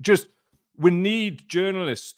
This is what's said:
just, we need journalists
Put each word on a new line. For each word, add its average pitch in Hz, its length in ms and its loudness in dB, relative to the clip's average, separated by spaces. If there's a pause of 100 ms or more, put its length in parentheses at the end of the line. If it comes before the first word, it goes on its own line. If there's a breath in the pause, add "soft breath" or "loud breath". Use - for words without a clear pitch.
just, 196 240 4 (500)
we 160 140 4
need 196 580 -2
journalists 180 680 -4